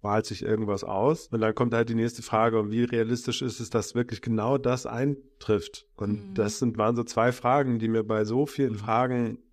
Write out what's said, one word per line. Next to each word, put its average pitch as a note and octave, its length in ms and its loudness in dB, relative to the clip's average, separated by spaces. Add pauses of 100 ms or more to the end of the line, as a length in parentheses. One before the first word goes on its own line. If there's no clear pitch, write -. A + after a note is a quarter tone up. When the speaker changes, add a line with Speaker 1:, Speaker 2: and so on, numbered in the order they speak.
Speaker 1:
malt G#2 240 0
sich G2 160 -8
irgendwas G#2 420 0
aus. A2 440 0
Und A2+ 140 -2
dann A2 120 2
kommt A#2+ 220 0
halt A#2 140 2
die A#2 60 -2
nächste A#2 280 -2
Frage, A2+ 360 2
und G#2 120 -2
wie A#2 120 2
realistisch A#2+ 600 -2
ist B2 160 -4
es, A#2 100 -8
dass - 240 0
wirklich A#2+ 300 -2
genau A#2 340 0
das B2+ 300 -2
eintrifft? B2 960 -2 (100)
Und G#2 360 -4
Speaker 2:
Mhm. - 20 -12
Speaker 1:
das G#2+ 240 0
sind, A#2 220 0
waren A2+ 160 4
so A#2 80 0
zwei A#2+ 280 2
Fragen, B2+ 460 2
die A2 120 -2
mir A2+ 140 2
bei G#2+ 220 2
so B2+ 220 0
vielen C3+ 260 0
Speaker 3:
Mhm. G#2+ 60 -6
Speaker 1:
Fragen A#2 580 0 (160)